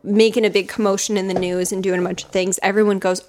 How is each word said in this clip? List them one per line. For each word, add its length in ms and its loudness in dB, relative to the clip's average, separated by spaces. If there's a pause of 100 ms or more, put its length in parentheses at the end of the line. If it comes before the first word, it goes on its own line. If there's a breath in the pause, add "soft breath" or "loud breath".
making 420 4
a 40 4
big 200 0
commotion 480 0
in 100 -2
the 60 -2
news 400 -2
and 100 -4
doing 160 0
a 40 0
bunch 200 -4
of 80 -20
things, 320 -2
everyone 360 2
goes, 300 -2